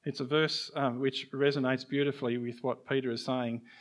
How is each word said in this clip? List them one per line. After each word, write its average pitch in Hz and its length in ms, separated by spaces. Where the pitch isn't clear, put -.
It's 143 160
a 135 60
verse, 151 500
um, 127 240
which 135 320
resonates 135 560
beautifully 139 520
with 120 240
what 123 240
Peter 131 240
is 117 120
saying. 120 380